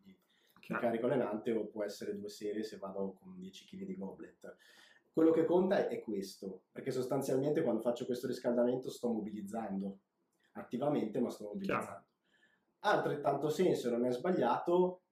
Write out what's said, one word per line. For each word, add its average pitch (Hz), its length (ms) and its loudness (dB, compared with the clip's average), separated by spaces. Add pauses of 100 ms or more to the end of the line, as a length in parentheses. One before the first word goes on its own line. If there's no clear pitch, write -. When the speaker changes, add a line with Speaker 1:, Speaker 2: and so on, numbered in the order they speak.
Speaker 1:
di, 196 100 -20
di - 480 -20
Speaker 2:
Chiaro. - 220 -6
Speaker 1:
carico 117 240 -2
allenante, 120 460 -2
o 104 140 -2
può 104 180 -8
essere 104 340 -8
due 101 120 -12
serie 107 340 -8
se 101 140 -12
vado 98 420 -8
con 92 180 -18
dieci 92 260 -16
chili 95 220 -14
di 90 100 -10
goblet. - 600 -14 (560)
Quello 160 180 6
che 160 140 4
conta 185 420 2
è, - 0 -
è - 160 -4
questo, - 680 -8
perché - 180 -8
sostanzialmente 135 720 0
quando 113 180 0
faccio 123 260 -2
questo 123 200 -4
riscaldamento 123 640 0
sto 117 220 -4
mobilizzando 113 880 -6 (560)
attivamente, 120 680 -2
ma 113 100 -2
sto - 140 -14
mobilizzando. 104 400 -4
Speaker 2:
Chiaro. - 200 -14 (760)
Speaker 1:
Ha 208 100 8
altrettanto - 600 4
senso, 156 380 4
non 120 160 4
è 127 60 6
sbagliato, 175 1000 4